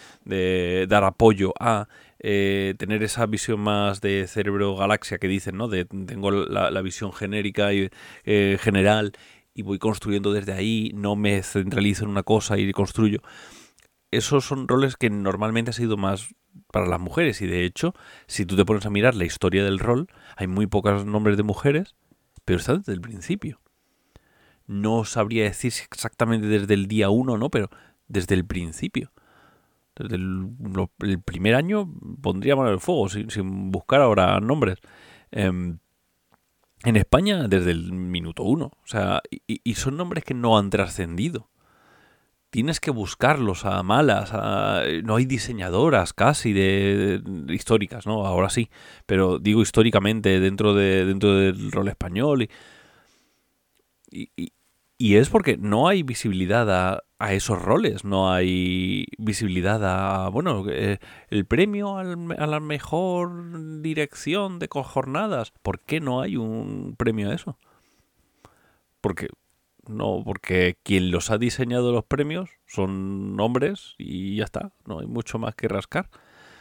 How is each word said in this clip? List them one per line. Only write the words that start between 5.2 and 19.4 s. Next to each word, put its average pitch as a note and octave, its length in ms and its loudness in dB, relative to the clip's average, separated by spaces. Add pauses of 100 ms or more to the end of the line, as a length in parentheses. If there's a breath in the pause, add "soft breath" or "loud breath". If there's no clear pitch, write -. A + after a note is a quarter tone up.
dicen, F#2+ 300 -2
¿no? A#2 120 -4
De F#2 160 -2
tengo G2 460 -4
la, G2 400 0
la F#2+ 100 -2
visión F#2+ 320 -6
genérica G2+ 600 -2
y, G2 160 2 (360 loud breath)
eh, G2+ 340 4
general G#2 540 4 (400 loud breath)
y - 80 -12
voy G2 180 -6
construyendo G2+ 540 0
desde G2+ 200 -2
ahí, G#2+ 400 -2
no G2+ 220 -2
me G2+ 280 2
centralizo G2+ 600 0
en G#2 60 -4
una G2 140 -2
cosa G#2+ 340 2
y G2 160 0
construyo. G#2 480 0 (880 loud breath)
Esos C3 340 0
son C3+ 220 -6
roles C3 300 0
que A#2+ 120 2
normalmente G#2+ 600 -2
han A#2 40 -4
sido A2+ 220 -2
más G2 400 -4 (360)
para F#2+ 160 0
las F2 120 0
mujeres A2+ 420 -2
y, F#2+ 60 -2
de F2+ 180 0
hecho, D#3+ 280 -2 (320 loud breath)
si - 200 -4
tú F#2 100 -4
te F#2+ 100 6
pones G#2 200 0
a G#2+ 40 -4
mirar G#2+ 260 4
la F2+ 100 -2
historia F#2 380 0